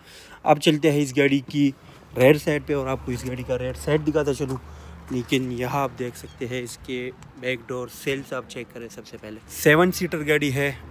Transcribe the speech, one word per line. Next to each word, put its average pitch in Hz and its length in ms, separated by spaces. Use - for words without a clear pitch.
अब 151 140
चलते 151 320
हैं 147 80
इस 139 180
गाड़ी 139 220
की 139 340
rear 135 200
side 147 280
पे 151 80
और 135 140
आपको 131 240
इस 120 140
गाड़ी 127 180
का 127 120
rear 127 200
side 151 260
दिखाता 147 320
चलूँ। 131 260
लेकिन 127 400
यहाँ 123 320
आप 131 80
देख 120 240
सकते - 300
हैं 123 180
इसके 123 480
बैक 127 480
door 123 300
sills 139 440
आप 123 140
check 120 200
करें 117 220
सबसे 113 280
पहले। 107 220
Seven 165 420
seater 175 260
गाड़ी 147 320
है 139 300